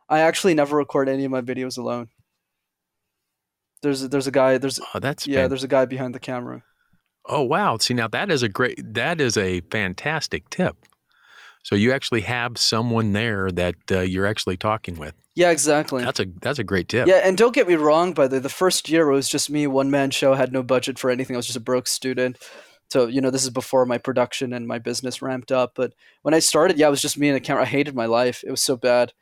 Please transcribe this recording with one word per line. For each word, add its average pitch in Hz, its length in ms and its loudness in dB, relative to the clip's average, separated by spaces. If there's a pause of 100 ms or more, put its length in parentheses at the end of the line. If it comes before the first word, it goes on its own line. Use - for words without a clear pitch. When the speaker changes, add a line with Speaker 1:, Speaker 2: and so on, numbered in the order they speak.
Speaker 1:
I 151 120 2
actually 170 360 4
never 147 220 2
record 139 300 0
any 135 180 0
of 131 60 -4
my 131 100 -2
videos 127 360 -6
alone. 120 320 -6 (1700)
There's 135 220 -2
a, 131 60 -8
there's 139 180 -2
a 135 40 -4
guy, 131 280 4
there's 131 200 -4 (140)
Speaker 2:
Oh, 104 60 -6
that's 135 260 -6
Speaker 1:
yeah, 139 160 0
Speaker 2:
fan- 127 80 0
Speaker 1:
there's 135 140 -4
a 135 40 -8
guy 131 180 2
behind 127 280 -8
the 127 60 -14
camera. 123 440 -10 (640)
Speaker 2:
Oh, 143 160 -2
wow! 147 360 2
See, - 160 0
now 117 160 0
that 170 200 -4
is 135 140 2
a 110 60 0
great, 123 280 -2 (160)
that 147 280 -2
is 117 160 2
a 92 240 0 (100)
fantastic 107 760 -4
tip. 151 260 -2 (880)
So - 120 -2
you 110 160 4
actually 131 300 -2
have 120 360 -4
someone 113 560 0
there 101 380 0
that, 87 240 0 (160)
uh, 95 100 2
you're 92 240 0
actually 98 320 -2
talking 107 400 -4
with. 78 160 -12 (220)
Speaker 1:
Yeah, 175 160 4
exactly. 147 520 0
Speaker 2:
That's 127 160 -2
a, 101 60 -2 (160)
that's 139 180 -4
a 113 40 -4
great 92 260 -4
tip. 120 180 2
Speaker 1:
Yeah, 185 160 6
and 185 140 2
don't 233 160 4
get 226 140 2
me 175 80 6
wrong, 156 380 4
by 143 140 4
the, 131 140 0
the 131 80 -6
first 180 400 0
year 156 200 4
it 135 40 4
was 139 160 0
just - 200 -2
me, 147 180 0
one-man 139 440 2
show, 135 220 2
had 131 180 0
no 131 120 -2
budget 127 360 -2
for 131 100 -2
anything. 127 260 -4
I - 20 -4
was 117 80 -6
just - 120 -8
a 117 40 -8
broke 123 260 -2
student. 127 500 -2 (520)
So, 123 180 2
you 131 140 0
know, 131 80 2
this 131 140 0
is 131 60 -2
before 127 360 0
my 123 120 -2
production 123 540 -2
and 120 160 -8
my 117 120 -6
business 120 420 -8
ramped 131 320 -6
up. 127 220 0
But 127 180 -2 (300)
when 147 100 2
I 160 60 6
started, 160 380 4
yeah, 151 100 6
it 147 40 6
was 139 100 0
just 147 160 -4
me 143 120 2
and 139 80 2
a - 40 -2
camera. 139 220 0
I 110 40 0
hated 139 280 -2
my 117 120 -2
life. 120 380 2
It - 60 -8
was 135 100 -4
so 139 140 0
bad. 123 460 2